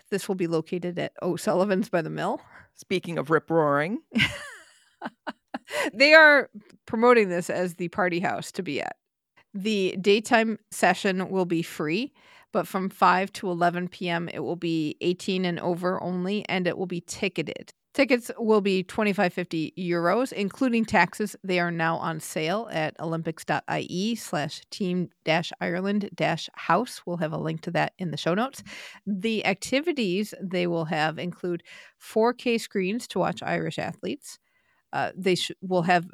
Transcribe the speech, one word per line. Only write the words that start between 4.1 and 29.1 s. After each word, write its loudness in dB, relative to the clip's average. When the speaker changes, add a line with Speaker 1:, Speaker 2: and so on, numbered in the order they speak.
Speaker 1:
<laughs> 4
They 8
are 10
promoting 6
this 0
as -2
the -6
party 0
house -4
to -6
be -4
at. -6
The 0
daytime 4
session 2
will 0
be 0
free, -4
but -2
from -4
five 2
to -6
eleven 0
P -8
M, -2
it -8
will -4
be -2
eighteen -2
and -2
over -2
only, -2
and -2
it -2
will -4
be -8
ticketed. -6
Tickets 2
will 4
be 2
twenty-five 0
fifty -4
euros, 0
including 0
taxes. 2
They 0
are 2
now 0
on -4
sale -4
at -4
olympics -6
dot -2
I -2
E -2
slash -6
team -2
dash 0
Ireland -2
dash -2
house. 0
We'll -6
have -4
a -4
link -4
to -8
that 0
in -4
the -6
show 0
notes. -4
The -2